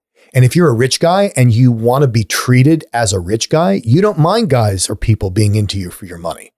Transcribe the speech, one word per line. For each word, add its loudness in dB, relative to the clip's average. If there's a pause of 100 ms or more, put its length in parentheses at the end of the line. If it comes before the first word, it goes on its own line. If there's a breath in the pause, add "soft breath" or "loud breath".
(320 soft breath)
And 4
if 2
you're 4
a 2
rich -2
guy 0
and 2
you 4
want 0
to 4
be 0
treated 0
as -2
a -2
rich -4
guy, 0
you 2
don't 0
mind 0
guys 0
or -8
people -2
being 0
into -4
you -8
for -20
your -16
money. -12